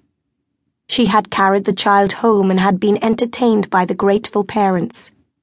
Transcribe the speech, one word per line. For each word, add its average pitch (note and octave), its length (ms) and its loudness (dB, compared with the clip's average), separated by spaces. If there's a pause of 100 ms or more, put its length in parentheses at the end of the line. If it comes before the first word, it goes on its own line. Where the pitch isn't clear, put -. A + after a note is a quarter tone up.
(880)
She A#3+ 180 0
had G#3+ 260 0
carried G3 320 0
the G#3 80 -2
child G3+ 400 2
home G3+ 400 0
and F#3 80 2
had F#3+ 180 0
been G#3 240 0
entertained A3+ 680 0
by F#3 160 2
the F#3 120 -4
grateful G3+ 480 0
parents. G3 680 -2 (320)